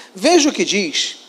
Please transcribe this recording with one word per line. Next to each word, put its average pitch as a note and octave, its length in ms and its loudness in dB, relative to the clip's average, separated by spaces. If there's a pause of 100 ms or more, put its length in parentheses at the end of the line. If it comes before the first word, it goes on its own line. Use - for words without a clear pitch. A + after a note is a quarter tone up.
(140)
Veja C#4 360 2
o - 20 -2
que - 140 -2
diz, F3 520 -4 (120)